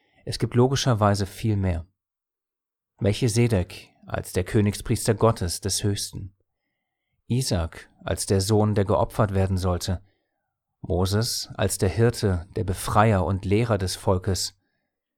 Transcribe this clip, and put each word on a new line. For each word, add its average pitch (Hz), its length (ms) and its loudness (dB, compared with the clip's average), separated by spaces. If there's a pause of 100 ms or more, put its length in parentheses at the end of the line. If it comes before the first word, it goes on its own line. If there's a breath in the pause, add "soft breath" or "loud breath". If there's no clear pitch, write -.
(240 soft breath)
Es - 160 -8
gibt 117 160 -4
logischerweise 113 720 2
viel 107 320 -2
mehr. 90 280 -2 (1160)
Melchisedek 110 920 0 (120)
als - 260 -8
der 92 140 -2
Königspriester 104 680 0
Gottes 113 440 0
des - 240 -4
Höchsten. 101 500 -6 (920)
Isaac 117 640 -4 (120)
als - 220 -6
der 98 160 2
Sohn, 107 320 2
der 101 120 2
geopfert 98 500 0
werden 95 220 2
sollte. 90 440 -2 (800)
Moses 98 720 -2
als - 240 -2
der 98 120 2
Hirte, 104 640 0
der - 80 -2
Befreier 98 600 2
und 92 220 -2
Lehrer 107 320 2
des 92 180 -4
Volkes. - 600 -2 (600)